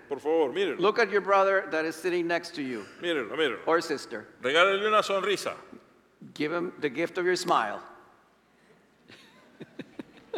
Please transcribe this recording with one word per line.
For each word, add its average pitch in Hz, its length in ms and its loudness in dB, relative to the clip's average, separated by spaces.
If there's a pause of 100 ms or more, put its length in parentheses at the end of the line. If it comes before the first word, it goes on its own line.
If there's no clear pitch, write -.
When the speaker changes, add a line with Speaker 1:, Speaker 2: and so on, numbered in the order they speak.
Speaker 1:
Por 135 120 -4
favor, 151 340 2
mírelo. 170 260 -2
Speaker 2:
Look 208 200 2
at 220 120 4
your 202 100 2
brother 196 500 4
that 160 140 0
is 160 100 -4
sitting 175 300 -2
next 170 300 -2
to 151 60 -6
you. 120 240 -6 (160)
Speaker 1:
Mírelo, 147 300 -2
mírelo. 131 340 0
Speaker 2:
Or 160 160 4
sister. 123 460 -8 (140)
Speaker 1:
Regálale 185 460 4
una 214 160 4
sonrisa. 190 520 -2 (800)
Speaker 2:
Give 151 200 -4
him 175 260 -4
the 147 100 -2
gift 160 280 -4
of 180 80 -2
your 180 100 2
smile. 123 460 0 (2500)